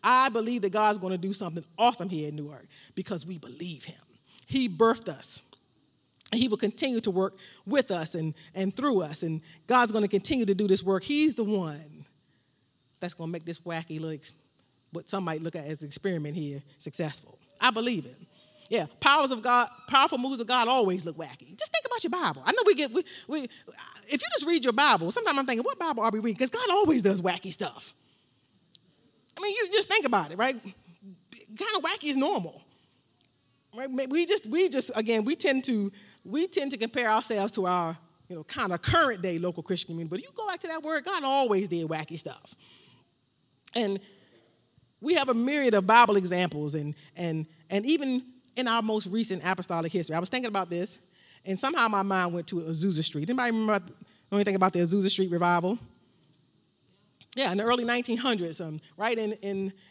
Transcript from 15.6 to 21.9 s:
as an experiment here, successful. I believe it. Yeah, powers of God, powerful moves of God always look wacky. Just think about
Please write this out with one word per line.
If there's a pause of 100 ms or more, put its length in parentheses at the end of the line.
as
an
experiment
here, (180)
successful. (240)
I
believe
it. (520)
Yeah, (120)
powers
of
God, (180)
powerful
moves
of
God
always
look
wacky.
Just
think
about